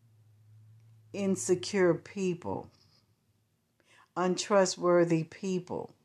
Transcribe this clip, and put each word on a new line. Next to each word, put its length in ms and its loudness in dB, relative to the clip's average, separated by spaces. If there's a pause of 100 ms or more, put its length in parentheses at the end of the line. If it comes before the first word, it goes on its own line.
(1120)
insecure 800 0
people, 760 -6 (1500)
untrustworthy 1080 2
people. 680 -8 (120)